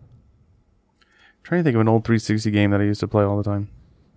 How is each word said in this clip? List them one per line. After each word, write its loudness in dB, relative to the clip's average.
trying -2
to 0
think 2
of 4
an 2
old 2
three 0
sixty -2
game 2
that 0
I 0
used -2
to -4
play 2
all 0
the -4
time. -6